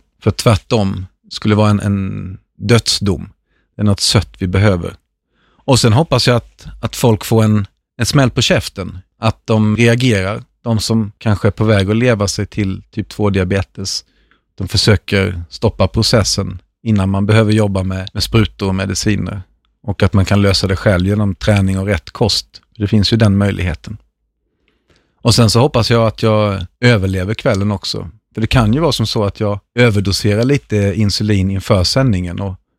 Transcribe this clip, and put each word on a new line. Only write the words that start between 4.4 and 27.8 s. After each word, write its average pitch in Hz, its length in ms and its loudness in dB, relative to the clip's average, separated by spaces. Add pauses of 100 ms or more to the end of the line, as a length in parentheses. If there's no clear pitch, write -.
behöver. 92 460 0 (720)
Och 127 140 2
sen 113 140 2
hoppas 131 340 0
jag 123 80 4
att, - 300 -8 (160)
att - 140 -8
folk 113 300 0
får 110 180 2
en, 107 240 0 (300)
en 113 80 -2
smäll 135 240 2
på - 120 -4
käften. 92 580 -4 (200)
Att 110 260 -2
de 107 320 2
reagerar. 117 680 0 (200)
De 113 160 -2
som 110 380 -2
kanske 107 300 0
är 101 40 0
på - 120 -2
väg 101 260 2
att 110 80 0
leva 113 300 0
sig 104 180 -4
till 98 460 -6
typ - 180 -8
två 104 200 -2
diabetes. 95 760 -4 (500)
De 95 120 -8
försöker 95 840 0
stoppa - 380 -2
processen 98 760 -2 (220)
innan 98 260 0
man 98 160 0
behöver 107 260 2
jobba 101 320 0
med, 95 300 -6
med 104 100 -4
sprutor 104 440 0
och 92 80 -2
mediciner. 98 680 -4 (420)
Och 104 200 -6
att 95 100 2
man 95 120 2
kan 101 160 2
lösa 98 260 0
det 95 80 -2
själv 92 320 0
genom 101 280 0
träning 98 440 0
och 98 60 -4
rätt 101 240 -4
kost. - 520 -4 (160)
Det 104 100 -2
finns 107 260 2
ju 113 40 4
den 101 200 4
möjligheten. 95 600 -4 (1200)
Och 123 140 2
sen 113 140 4
så 117 100 2
hoppas 123 320 2
jag 113 160 2
att - 160 -6
jag 104 420 0 (160)
överlever 95 520 2
kvällen 104 380 -2
också. 98 380 -8 (240)